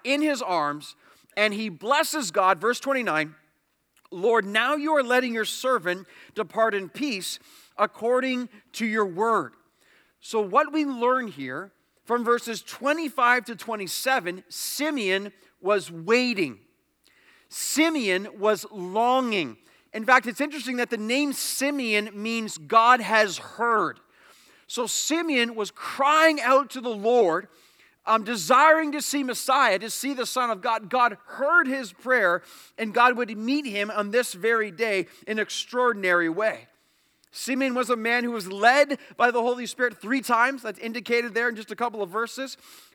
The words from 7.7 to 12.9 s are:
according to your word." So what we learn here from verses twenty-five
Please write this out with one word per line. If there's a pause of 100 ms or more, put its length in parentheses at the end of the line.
according (240)
to
your
word." (640)
So
what
we
learn
here (340)
from
verses
twenty-five